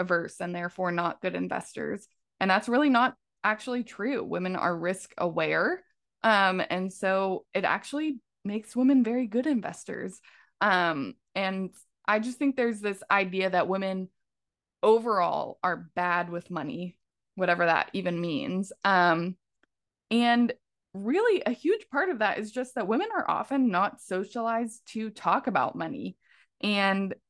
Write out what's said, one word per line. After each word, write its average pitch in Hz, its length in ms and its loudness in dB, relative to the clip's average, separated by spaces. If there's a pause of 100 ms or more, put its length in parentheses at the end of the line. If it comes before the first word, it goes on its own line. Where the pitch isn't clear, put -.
averse 180 400 -2
and 175 140 -6
therefore 175 380 -4
not 170 300 -2
good 180 120 -4
investors. 185 720 -6 (340)
And 196 100 2
that's 208 180 4
really 277 220 4
not 254 240 4 (280)
actually 220 420 -2
true. 226 400 -4
Women 180 320 -4
are 175 200 0
risk 180 400 -6
aware. 165 640 0 (400)
Um, 196 460 4
and 185 240 -4
so 190 520 -2 (100)
it 185 100 0
actually 277 540 -2 (260)
makes 214 320 -6
women 262 280 6
very 240 220 0
good 233 200 -2
investors. - 760 -6 (400)
Um, 170 540 2 (200)
and 190 360 -4 (360)
I 214 120 2
just 247 200 -4
think 277 180 0
there's 233 240 0
this 202 300 -4
idea 190 400 2
that 180 180 4
women 190 400 -4 (720)
overall 202 800 2
are 175 320 -2
bad 175 340 0
with 170 220 -10
money, 175 480 -8 (360)
whatever 175 300 2
that - 300 2
even 180 260 -2
means. 175 520 -4 (120)
Um, 175 520 4 (720)
and 240 420 4 (400)
really 339 520 2
a 247 60 0
huge 349 380 -2
part 339 220 -2
of 254 80 -4
that 208 200 0
is 214 140 -8
just 247 220 -8
that 196 140 -2
women 320 260 0
are 349 140 -2
often 262 420 0
not 185 300 0
socialized 226 880 -4
to 220 220 -6
talk 220 380 0
about 165 300 0
money. 165 400 -8 (460)
And 196 520 0 (160)